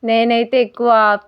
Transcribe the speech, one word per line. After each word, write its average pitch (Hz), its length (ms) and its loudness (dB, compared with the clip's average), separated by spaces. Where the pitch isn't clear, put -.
నేనైతే 233 580 0
ఎక్కువ 220 680 0